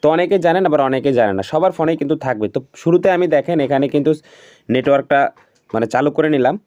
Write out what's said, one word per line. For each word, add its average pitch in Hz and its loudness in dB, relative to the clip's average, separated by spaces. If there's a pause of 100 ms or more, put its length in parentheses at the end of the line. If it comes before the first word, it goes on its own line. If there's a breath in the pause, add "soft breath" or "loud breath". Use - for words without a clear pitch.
তো - -2 (100)
অনেকে 180 0 (100)
জানেন, 175 2
আবার 147 2
অনেকে 131 0 (100)
জানেন 104 2
না, 95 -4
সবার 180 0
ফোনেই 160 -2
কিন্তু 151 -2 (100)
থাকবে। 107 -4
তো 135 -2 (220)
শুরুতে 170 2
আমি 180 0 (100)
দেখেন 160 0
এখানে 139 0
কিন্তু 147 0 (640 soft breath)
নেটওয়ার্কটা 139 0 (540 soft breath)
মানে 110 0
চালু 139 0
করে 156 0
নিলাম। 131 2 (120)